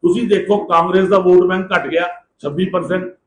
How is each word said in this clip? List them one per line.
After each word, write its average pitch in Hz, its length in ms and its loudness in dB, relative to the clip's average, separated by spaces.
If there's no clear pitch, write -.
ਤੁਸੀਂ 190 260 0
ਦੇਖੋ, 196 360 0
ਕਾਂਗਰਸ 180 440 2
ਦਾ 196 100 4
ਵੋਟ 180 280 4
ਬੈਂਕ 185 200 -2
ਘਟ 143 100 -2
ਗਿਆ 165 220 -2
ਛੱਬੀ 147 220 -4
ਪਰਸੈਂਟ 185 500 -6